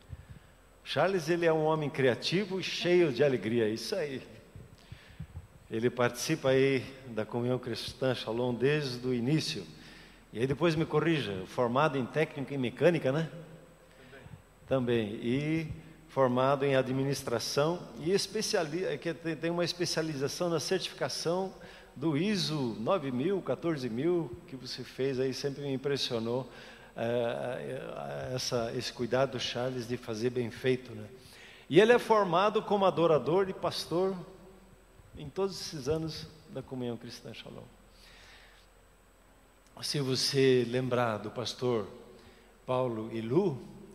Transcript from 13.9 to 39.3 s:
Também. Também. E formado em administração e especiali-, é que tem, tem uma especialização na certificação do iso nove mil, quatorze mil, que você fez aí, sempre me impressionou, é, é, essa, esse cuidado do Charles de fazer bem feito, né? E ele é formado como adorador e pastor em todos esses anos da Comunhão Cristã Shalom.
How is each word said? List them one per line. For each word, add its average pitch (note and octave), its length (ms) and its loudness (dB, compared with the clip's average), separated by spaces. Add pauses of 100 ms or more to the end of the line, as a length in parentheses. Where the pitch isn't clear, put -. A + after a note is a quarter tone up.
Também. A#2+ 400 2
Também. G#2 160 -6
E D3+ 440 0 (420)
formado C3 540 4
em C#3 120 4
administração C3+ 1080 0 (180)
e D3+ 120 -2
especiali-, F#3 760 -2
é D3 120 -2
que E3 180 -4
tem, E3 200 -4
tem D#3+ 140 -4
uma F3 160 0
especialização D#3 840 -2
na E3 120 2
certificação F3+ 920 -2 (440)
do D3 200 0
iso D3+ 640 0
nove C#3 320 0
mil, D#3+ 300 0
quatorze C#3+ 480 -2
mil, D3+ 460 -2 (120)
que - 80 -14
você B2+ 280 -10
fez C3 360 -2
aí, C3 140 0
sempre C#3+ 300 -6
me C#3 100 -2
impressionou, B2+ 760 -2 (480)
é, B2+ 1400 -4
é, B2+ 40 -4
essa, A#2+ 400 -2
esse B2 180 -4
cuidado B2+ 380 0
do C3 80 -6
Charles B2 480 -4
de A#2+ 100 -4
fazer A2+ 320 -4
bem A#2+ 220 -2
feito, B2+ 400 0
né? G#2+ 160 -12 (600)
E C#3+ 120 8
ele A3 140 10
é A#3 40 8
formado G#3 640 4
como G3 240 2
adorador E3 640 4
e F#3+ 40 -6
pastor F#3 600 -2 (1040)
em D3+ 120 -10
todos F#3+ 320 -2
esses C3+ 260 -8
anos D#3+ 400 -2 (220)
da C3+ 120 -10
Comunhão B2 360 -6
Cristã A#2 360 -14
Shalom. - 280 -14 (2250)